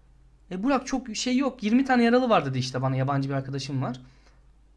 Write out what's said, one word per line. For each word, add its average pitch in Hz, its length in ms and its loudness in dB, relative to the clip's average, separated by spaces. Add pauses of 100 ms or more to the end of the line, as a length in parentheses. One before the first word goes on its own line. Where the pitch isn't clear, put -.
(520)
E 185 120 -8
Burak 254 240 0
çok 247 280 -6
şey 254 220 0
yok. 262 260 -2
Yirmi 240 220 4
tane 254 180 4
yaralı 247 260 4
var 180 160 4
dedi 131 120 -2
işte 127 240 -4
bana. 131 140 0
Yabancı 135 340 0
bir 143 40 -4
arkadaşım 135 480 -4
var. 208 200 -6 (760)